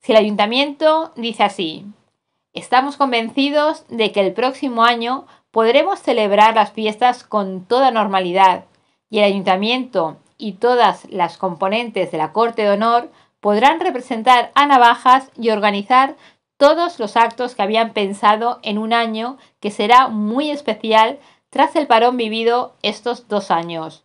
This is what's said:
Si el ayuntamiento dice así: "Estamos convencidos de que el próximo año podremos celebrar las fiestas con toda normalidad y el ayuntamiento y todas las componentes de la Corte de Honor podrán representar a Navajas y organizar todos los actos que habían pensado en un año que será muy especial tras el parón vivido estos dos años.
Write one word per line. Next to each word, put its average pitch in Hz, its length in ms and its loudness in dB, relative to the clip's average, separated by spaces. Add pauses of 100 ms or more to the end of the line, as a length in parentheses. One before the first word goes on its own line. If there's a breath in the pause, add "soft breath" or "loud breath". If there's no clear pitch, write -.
Si - 120 -4
el 220 60 6
ayuntamiento 277 960 0
dice 226 300 -4
así: 196 420 -6 (640)
"Estamos 269 440 -2
convencidos 277 920 -2
de 220 240 -4
que 202 80 -2
el 190 120 0
próximo 247 500 -4
año 240 440 -2 (240 soft breath)
podremos 269 500 0
celebrar 214 560 2
las 208 160 0
fiestas 226 500 -2
con 190 420 -6
toda 262 260 2
normalidad 190 760 0 (440)
y 214 100 -4
el 208 60 4
ayuntamiento 196 920 -2 (200)
y 208 180 -10
todas 233 560 0
las 175 280 -6
componentes 190 720 -4
de 165 80 -8
la 156 140 -4
Corte 226 300 -2
de 208 80 2
Honor 226 400 0 (300 soft breath)
podrán 240 380 2
representar 247 760 0
a 285 120 2
Navajas 254 720 4
y 226 120 0
organizar 214 680 0 (400 soft breath)
todos 320 420 2
los 214 180 -6
actos 233 380 0
que - 80 -4
habían 220 300 -2
pensado 214 720 -2
en 214 160 -6
un 220 140 -4
año 233 460 -4 (220 soft breath)
que 208 100 -6
será 233 380 4
muy 226 420 -4
especial 226 680 0 (320 soft breath)
tras 262 260 0
el 294 100 -2
parón 240 300 2
vivido 226 680 -2
estos 240 460 -8
dos 202 220 -4
años. 165 540 -6